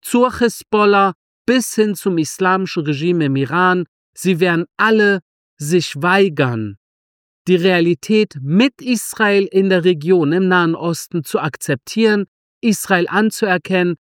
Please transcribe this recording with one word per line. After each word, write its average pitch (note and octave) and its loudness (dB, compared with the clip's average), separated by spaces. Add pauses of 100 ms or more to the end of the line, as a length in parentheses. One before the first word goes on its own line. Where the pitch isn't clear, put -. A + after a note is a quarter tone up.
zur A#3+ 0
Hisbollah, G3+ 2 (320)
bis B3 0
hin G#3+ 0
zum F3+ -2
islamischen F3+ -2
Regime D#3 0
im C3+ 0
Iran, F3 0 (280)
sie F3+ -2
werden F3 0 (100)
alle G#3 2 (380)
sich D3+ -2
weigern, C#3 0 (720)
die F3+ 4
Realität F3+ 0
mit F#3+ 0
Israel G#3 0
in F#3+ 0
der F3+ 2
Region, E3 2
im F#3 0
Nahen F3 2
Osten E3 -6
zu - -4
akzeptieren, G3+ -2 (360)
Israel F#3+ 0
anzuerkennen. F#3 0 (120)